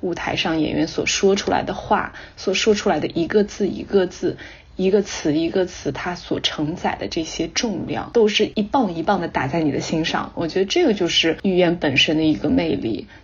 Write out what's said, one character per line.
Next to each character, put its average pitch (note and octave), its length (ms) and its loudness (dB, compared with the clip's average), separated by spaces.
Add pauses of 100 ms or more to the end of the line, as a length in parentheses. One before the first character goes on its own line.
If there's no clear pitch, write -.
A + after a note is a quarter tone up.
舞 F3 140 -2
台 - 220 -4
上 D#3+ 240 0
演 - 160 0
员 D3+ 100 0
所 - 200 -4
说 - 280 4
出 G3 160 -2
来 - 140 2
的 F#3 100 -6
话， - 380 0 (240)
所 - 180 -2
说 A3 180 4
出 G#3 160 0
来 D#3 120 2
的 C#3+ 80 -2
一 E3+ 180 -2
个 G#3 160 4
字 G3+ 240 -2
一 - 160 -4
个 F#3+ 240 2
字， - 300 -4 (400)
一 F#3+ 140 2
个 G#3 100 6
词 - 340 -2
一 E4 140 2
个 F#3+ 160 0
词， - 260 -8
它 F3 240 -6
所 - 240 -6
承 D#3 380 -4
载 - 240 -2
的 - 80 -6
这 E3 160 -4
些 E3 240 -6
重 F#3 380 -4
量， - 260 -6
都 A3 160 6
是 G#3+ 260 2
一 G#3+ 80 0
棒 F#3+ 320 0
一 E3 80 -4
棒 F#3+ 200 0
地 E3 40 -2
打 C3+ 220 -2
在 D#3+ 120 0
你 D3+ 120 2
的 - 80 -2
心 D#3+ 240 0
上。 - 300 -4
我 E3+ 120 -2
觉 D#3+ 120 -2
得 G3 80 4
这 F4 180 2
个 B3+ 80 4
就 F#3 160 0
是 D#3+ 340 2
语 F#3 140 2
言 F3 220 4
本 C#3+ 180 0
身 D#3 220 4
的 D#3+ 40 2
一 D#3 120 4
个 D3+ 160 -2
魅 E3+ 240 2
力， A2+ 320 -4 (180)